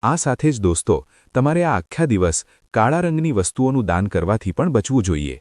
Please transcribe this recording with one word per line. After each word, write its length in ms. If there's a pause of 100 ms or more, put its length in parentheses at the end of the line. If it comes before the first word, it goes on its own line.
આ 140
સાથે 320
જ 100
દોસ્તો, 360 (400)
તમારે 280
આ 100
આખા 340
દિવસ 360 (300)
કાળા 280
રંગની 320
વસ્તુઓનું 540
દાન 200
કરવાથી 500
પણ 180
બચવું 340
જોઈએ. 320